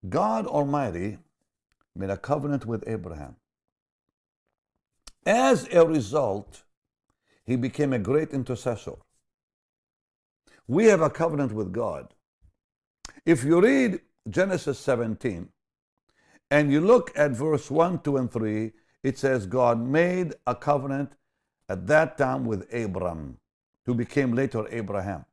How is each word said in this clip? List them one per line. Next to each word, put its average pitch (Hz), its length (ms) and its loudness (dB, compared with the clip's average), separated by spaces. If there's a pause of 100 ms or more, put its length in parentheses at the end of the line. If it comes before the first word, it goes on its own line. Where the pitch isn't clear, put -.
God 208 360 0
Almighty 131 720 -2 (760)
made 95 140 -8
a 98 80 -4
covenant 143 480 -4
with 113 200 -6
Abraham. 82 520 -10 (1900)
As 226 460 4
a 165 160 8
result, 117 760 -2 (800)
he 127 100 0
became 135 380 -2
a 120 60 0
great 143 320 0
intercessor. 123 680 -6 (1700)
We 185 200 4
have 196 120 8
a 151 100 4
covenant 147 440 -2
with 104 180 -4
God. 87 420 -6 (1120)
If 143 200 4
you 170 160 6
read 240 400 4 (280)
Genesis 180 480 -2
seventeen, 113 760 -4 (960)
and 147 180 4
you 147 120 4
look 214 360 4
at 147 140 4
verse 143 400 -2
one, 165 280 2
two, 139 180 -2
and 123 120 -2
three, 110 440 -4 (300)
it 131 140 -2
says, 127 280 0
"God 117 340 2
made 165 540 0 (120)
a 123 80 -2
covenant 139 640 -2 (540)
at 92 180 -6
that 156 300 4
time 131 260 0
with 110 300 -4
Abram," 90 640 -6 (460)
who 131 80 -2
became 120 400 0
later 120 360 -2
Abraham. 101 640 -6